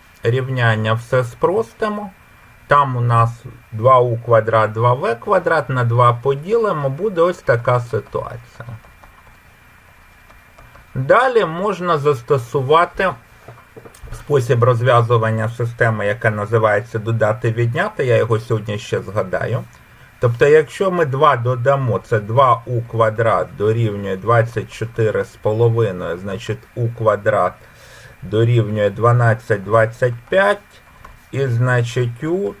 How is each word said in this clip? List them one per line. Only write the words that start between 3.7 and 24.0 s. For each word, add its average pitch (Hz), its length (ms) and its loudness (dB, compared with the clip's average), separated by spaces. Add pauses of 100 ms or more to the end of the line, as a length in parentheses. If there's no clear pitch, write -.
два 123 260 4
у 120 180 2
квадрат, 110 560 2
два 117 200 2
в 185 220 -2
квадрат 175 540 0
на 127 160 -2
два 120 280 4
поділимо, 147 800 -2
буде 170 300 -4
ось 175 180 2
така 123 420 0
ситуація. - 880 -10 (2250)
Далі 208 500 2
можна 175 540 -2
застосувати 147 1120 0 (1000)
спосіб 123 520 0
розв'язування 117 840 2
системи, 113 580 -2
яка 104 240 -2
називається 107 680 0
додати-відняти, 117 1080 -2
я 123 100 2
його 110 240 0
сьогодні 104 380 -6
ще 101 220 -6
згадаю. 95 640 -4 (560)
Тобто, 120 260 2
якщо 160 440 2
ми 175 140 0
два 139 320 2
додамо, 123 680 0
це 107 160 0
два 120 460 2
у 123 160 -4
квадрат 110 640 0 (120)
дорівнює 101 580 -2